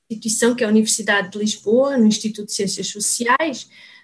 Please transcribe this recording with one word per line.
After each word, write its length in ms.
instituição 460
que 100
é 40
a 20
Universidade 600
de 80
Lisboa, 580
no 80
Instituto 400
de 80
Ciências 340
Sociais, 800